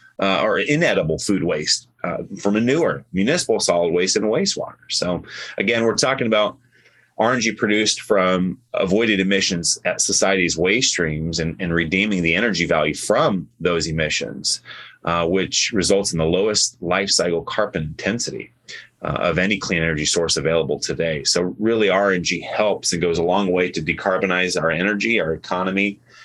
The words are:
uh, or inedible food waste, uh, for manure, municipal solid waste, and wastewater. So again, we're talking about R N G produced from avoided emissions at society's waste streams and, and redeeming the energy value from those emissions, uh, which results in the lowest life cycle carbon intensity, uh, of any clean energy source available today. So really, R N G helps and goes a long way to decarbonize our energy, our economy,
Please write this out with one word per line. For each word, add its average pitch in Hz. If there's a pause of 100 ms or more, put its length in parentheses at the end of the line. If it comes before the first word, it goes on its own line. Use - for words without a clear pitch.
(200)
uh, 95
or 98
inedible 95
food 95
waste, 78 (160)
uh, 87 (200)
for 101
manure, 120
municipal 110
solid 87
waste, 90
and 107
wastewater. - (120)
So 87 (340)
again, 113
we're 110
talking 135
about 107 (600)
R 113
N 127
G 110
produced 104
from 92 (160)
avoided 101
emissions 95
at 90
society's 92
waste 104
streams 80
and, 82
and 87
redeeming 92
the 82
energy 90
value 78
from 110 (100)
those 85
emissions, - (440)
uh, 85
which 92
results 98
in 85
the 80
lowest 98
life 92
cycle 85
carbon 92
intensity, 95 (480)
uh, -
of 82
any 98
clean 90
energy 80
source 82
available 76
today. 78
So 90
really, 110
R 98
N 90
G 85
helps -
and 87
goes 85
a 87
long 92
way 90
to -
decarbonize 90
our 82
energy, 104
our 80
economy, 95 (260)